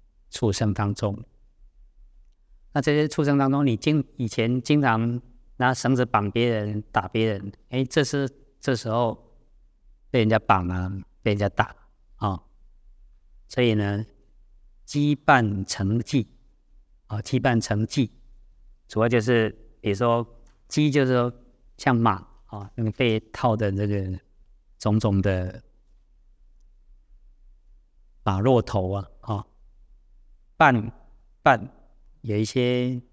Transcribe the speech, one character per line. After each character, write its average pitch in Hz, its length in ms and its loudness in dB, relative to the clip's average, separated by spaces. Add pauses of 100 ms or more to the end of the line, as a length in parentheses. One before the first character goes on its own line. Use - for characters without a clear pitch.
(300)
畜 - 220 -2
生 104 220 0
当 101 200 -2
中。 101 240 -4 (1600)
那 147 80 -2
这 147 120 0
些 151 140 2
畜 147 160 -2
生 143 140 2
当 135 120 2
中， 143 160 0
你 117 120 2
经-， 151 260 0 (140)
以 123 100 -4
前 120 340 -2
经 147 200 2
常 117 380 0 (360)
拿 127 180 2
绳 131 220 0
子 123 100 2
绑 104 240 0
别 117 200 0
人、 107 420 -4
打 95 160 0
别 110 240 0
人， 98 200 -8 (180)
哎， 131 140 -2
这 143 200 0
是， 139 260 -2 (300)
这 131 160 -2
时 113 120 -6
候 113 480 -2 (760)
被 127 80 2
人 110 100 4
家 110 80 4
绑 95 300 2
了， 90 240 -4 (320)
被 107 80 0
人 101 60 0
家 101 120 0
打 - 260 -4 (420)
啊。 98 260 -4 (1040)
所 - 160 -2
以 117 100 4
呢， 104 320 -2 (800)
羁 147 300 0
绊 110 500 2
成 104 340 -2
妓 120 280 -2 (800)
啊， 107 140 -8
羁 - 180 -2
绊 120 200 2
成 107 280 -2
妓， - 240 -2 (760)
主 - 140 -4
要 117 80 2
就 120 100 4
是， 113 300 2 (320)
比 - 80 -4
如 101 60 0
说， 117 480 -2 (240)
鸡 151 240 0
就 139 120 2
是 127 100 2
说 123 200 0 (440)
像 131 180 0
马 107 280 2 (220)
啊， 101 300 -14
那 120 80 -6
个 110 80 -2
被 110 280 0 (120)
套 117 240 0
的 107 160 0
这 98 160 -2
个 95 320 -4 (580)
种 107 220 2
种 101 220 2
的 92 420 -2 (2500)
马 95 180 -2
骆 117 220 4
头 95 300 -4
啊， 98 180 -8 (120)
啊， 104 260 -8 (1120)
绊， 123 340 4 (500)
绊， 117 260 2 (540)
有 110 140 -4
一 110 80 2
些 123 580 -2 (120)